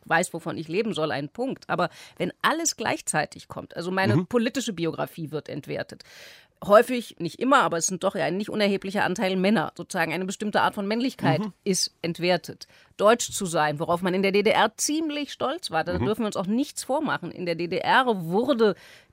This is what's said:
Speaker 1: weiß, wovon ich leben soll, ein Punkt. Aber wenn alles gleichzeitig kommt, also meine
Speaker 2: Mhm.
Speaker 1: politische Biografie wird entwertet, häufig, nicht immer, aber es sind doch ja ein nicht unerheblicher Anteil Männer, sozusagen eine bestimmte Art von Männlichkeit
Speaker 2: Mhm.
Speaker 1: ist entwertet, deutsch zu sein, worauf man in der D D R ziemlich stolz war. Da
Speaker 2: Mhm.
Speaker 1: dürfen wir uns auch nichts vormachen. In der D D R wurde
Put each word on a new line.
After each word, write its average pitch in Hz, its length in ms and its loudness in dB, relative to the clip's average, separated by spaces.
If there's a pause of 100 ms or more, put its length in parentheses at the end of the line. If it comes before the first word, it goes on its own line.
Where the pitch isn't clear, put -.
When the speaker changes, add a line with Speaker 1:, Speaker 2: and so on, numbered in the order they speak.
Speaker 1:
weiß, 165 280 0
wovon 165 240 -8
ich 156 120 -10
leben 202 240 -2
soll, 156 180 -2
ein 143 160 -4
Punkt. 240 420 -8
Aber 175 200 0 (280)
wenn 175 140 -2 (100)
alles 302 360 0
gleichzeitig 226 720 -4
kommt, - 260 -14
also 170 160 -6
meine 190 240 2
Speaker 2:
Mhm. 170 120 2
Speaker 1:
politische 233 440 0
Biografie 160 600 -4
wird 147 180 -8
entwertet, - 540 -10 (600)
häufig, 233 560 6
nicht - 220 -6
immer, 262 200 6
aber 165 160 2
es 165 100 0
sind 190 180 -2
doch 196 100 0
ja 175 80 0
ein 156 140 0
nicht 208 120 -4
unerheblicher 202 540 0
Anteil 190 320 0
Männer, 190 400 2
sozusagen 165 380 -2
eine 180 100 -2
bestimmte 190 380 -2
Art 151 140 2
von 202 120 -4
Männlichkeit 208 540 0
Speaker 2:
Mhm. 214 120 -6 (120)
Speaker 1:
ist - 360 0
entwertet, 170 680 -2 (280)
deutsch 220 340 4
zu - 140 -4
sein, 151 340 0
worauf 170 220 0
man 185 120 0
in 196 80 2
der 196 100 2
D 202 120 4
D 208 80 4
R - 260 4
ziemlich 294 540 -4
stolz - 400 -6
war. 160 120 0
Da 175 140 -4
Speaker 2:
Mhm. - 80 -2
Speaker 1:
dürfen 214 160 0
wir 220 60 0
uns 202 100 -6
auch 170 100 -4
nichts 233 360 -2
vormachen. 180 480 -2
In - 140 -10
der 170 100 -2
D 175 120 -4
D 175 100 -4
R 226 280 2 (200)
wurde 220 500 2 (380)